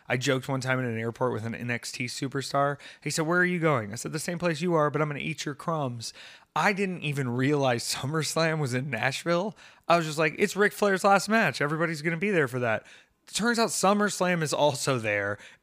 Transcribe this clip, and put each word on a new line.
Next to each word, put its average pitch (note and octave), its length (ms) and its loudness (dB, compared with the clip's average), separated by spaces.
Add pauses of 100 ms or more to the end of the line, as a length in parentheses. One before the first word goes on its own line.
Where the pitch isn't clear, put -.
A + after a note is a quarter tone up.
I B2+ 80 2
joked C3 320 0
one C3+ 120 0
time B2+ 200 0
in B2+ 60 -2
an A2+ 120 -2
airport A#2 340 -2
with A2 140 -4
an A2+ 80 -6
N A#2+ 160 -6
X A#2 220 -6
T B2+ 140 -6
superstar. C#3 720 -2 (220)
He D3+ 100 -6
said, D#3 160 -2
"Where F3 140 4
are F3+ 40 6
you F3+ 160 0
going?" B2 320 2
I - 40 -10
said, D3 160 -8
"The D#3 60 -4
same F3 200 -6
place E3 220 -2
you F3 140 0
are, D3 160 4
but C#3+ 100 -2
I'm D3+ 80 0
gonna C#3+ 120 -6
eat D3 240 -6
your D3 100 -6
crumbs." C3 580 -6 (420)
I F3+ 180 2
didn't F#3 300 -4
even C#3 280 -2
realize C3 640 2
<laughs> - 0 -
SummerSlam D#3+ 640 -2
was C3 160 -2
in C3 160 -2
Nashville. E3 640 -2 (320)
I E3+ 80 6
was E3 100 2
just D#3 120 -6
like, D#3+ 200 2
"It's F#3+ 180 2
Ric G3+ 160 4
Flair's G3 320 2
last G3 240 6
match. G#3 320 2
Everybody's D#3 420 -2
gonna E3 140 0
be G3 140 -2
there D#3+ 180 4
for B2+ 100 -4
that." A2+ 260 0 (480)
Turns A3+ 260 0
out A3+ 100 4
SummerSlam F#3 760 2
is D3 100 -2
also C#3 460 2
there, G#2 400 -2 (240)